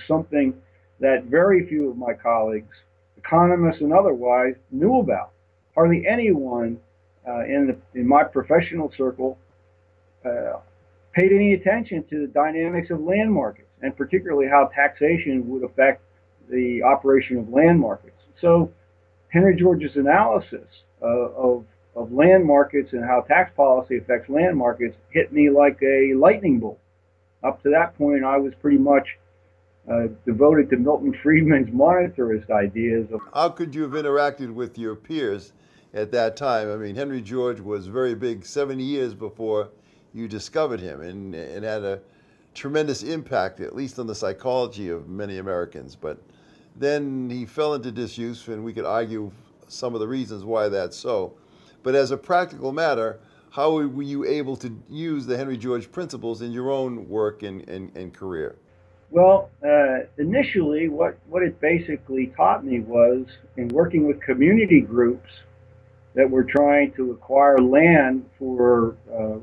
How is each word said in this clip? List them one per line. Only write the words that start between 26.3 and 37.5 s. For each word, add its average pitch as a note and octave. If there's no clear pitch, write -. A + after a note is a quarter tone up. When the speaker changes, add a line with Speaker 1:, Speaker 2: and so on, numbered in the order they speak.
Speaker 1:
bolt. A2
Up -
to C#3+
that E3
point, C#3+
I C#3
was C3+
pretty C#3+
much, C#3
uh, A#2
devoted C#3+
to B2+
Milton C#3
Friedman's D#3
monetarist C3+
ideas A2+
of G#2+
Speaker 2:
How E3
could E3
you D#3
have C3+
interacted C#3+
with A#2
your A2
peers A2
at G#2
that A2+
time? A2
I G#2
mean, G#2
Henry C3+
George A#2+